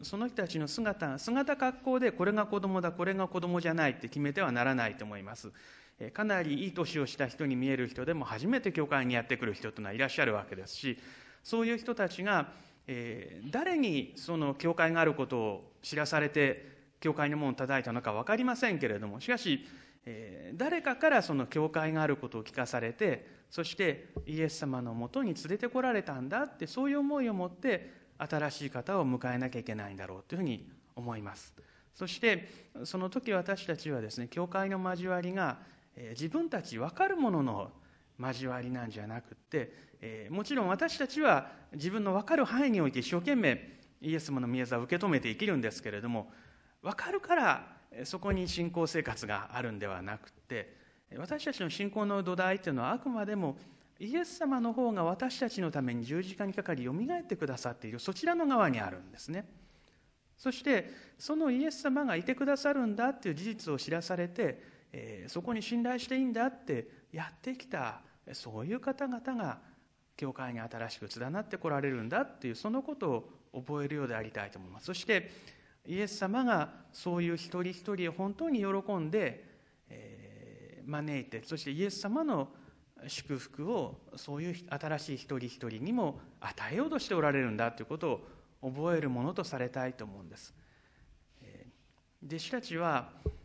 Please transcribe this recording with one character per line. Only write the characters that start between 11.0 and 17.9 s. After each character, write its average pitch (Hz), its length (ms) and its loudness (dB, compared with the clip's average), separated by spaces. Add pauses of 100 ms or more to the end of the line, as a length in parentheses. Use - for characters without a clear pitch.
そ 226 180 0
う 226 60 4
い 233 60 2
う 226 60 0
人 240 160 -4
た 196 140 2
ち 180 140 -6
が、 190 300 4 (340)
え 117 580 -6
ー、 143 60 -8
誰 330 280 2
に 180 380 2
そ 170 200 -4
の 143 180 2
教 170 200 2
会 165 180 6
が 165 80 4
あ 160 40 10
る 151 100 6
こ 135 120 0
と 123 120 0
を 107 340 -2 (100)
知 - 140 -4
ら 147 100 2
さ 151 140 4
れ 147 80 4
て、 147 440 2 (280)
教 151 140 2
会 147 160 2
の 147 60 0
門 147 140 2
を 123 40 0
叩 135 260 2
い - 20 -4
た 120 100 -2